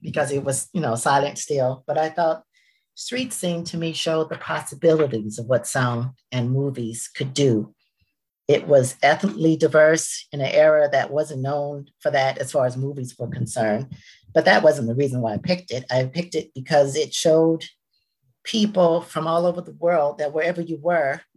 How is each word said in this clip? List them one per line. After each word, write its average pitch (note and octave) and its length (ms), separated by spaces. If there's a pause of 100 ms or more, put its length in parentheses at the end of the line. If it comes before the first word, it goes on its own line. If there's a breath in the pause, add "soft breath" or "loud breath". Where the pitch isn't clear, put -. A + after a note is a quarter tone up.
because C#3+ 280
it C#3 140
was, C3+ 300
you F3+ 60
know, B2 140
silent C#3+ 440
still. C3 480
But D3 100
I D#3 140
thought D#3+ 320 (520)
Street B3+ 380
Scene E3+ 320
to E3+ 140
me E3 140
showed D#3+ 360
the - 80
possibilities C#3+ 1000
of A2+ 80
what B2 200
sound B2 440 (200)
and B2 200
movies C3 580
could C3+ 240
do. A#2+ 420 (760)
It D3+ 180
was C3+ 360
ethnically D#3+ 540
diverse D#3 760
in C#3+ 80
an C3 100
era D3+ 400
that C3+ 200
wasn't D3+ 320
known C#3+ 440 (140)
for D3 100
that C3+ 280
as C3 140
far C3+ 140
as B2 100
movies C3+ 420
were A#2+ 100
concerned. A#2 680 (400 loud breath)
But D#3+ 100
that F#3+ 180
wasn't C#3+ 260
the A#2 60
reason B2+ 280
why A2 120
I G#2 40
picked F3+ 320
it. B2+ 200
I C3 140
picked E3 300
it D#3 200
because C#3 420
it D3+ 180
showed D#3+ 500 (800)
people F#3 560
from D#3+ 260
all E3+ 200
over F3 140
the E3+ 120
world D3+ 460
that D3 140
wherever E3+ 280
you E3+ 200
were, D#3 420 (140)